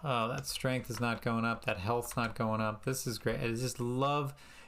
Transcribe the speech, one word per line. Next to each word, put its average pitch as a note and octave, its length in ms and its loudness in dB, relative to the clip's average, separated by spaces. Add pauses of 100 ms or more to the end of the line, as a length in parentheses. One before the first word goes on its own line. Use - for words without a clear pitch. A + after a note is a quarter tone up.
oh, A#2+ 260 2
that C#3 180 -2
strength B2+ 440 0
is A2 100 -4
not A#2 220 0
going A2+ 220 2
up. A#2 200 0
That A2 140 0
health's A#2 380 0
not A#2 180 0
going A2 260 2
up. G#2+ 240 0
This C3 220 -2
is A2+ 120 -2
great. A2+ 220 0
I A#2 80 0
just A#2+ 320 0
love, C#3 540 2 (340)